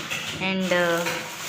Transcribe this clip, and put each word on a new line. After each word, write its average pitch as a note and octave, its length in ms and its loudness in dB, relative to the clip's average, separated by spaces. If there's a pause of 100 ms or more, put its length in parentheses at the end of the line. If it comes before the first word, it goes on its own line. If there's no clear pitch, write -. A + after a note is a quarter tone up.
(380)
And, F#3+ 360 2
ಆ, F3 300 4 (460)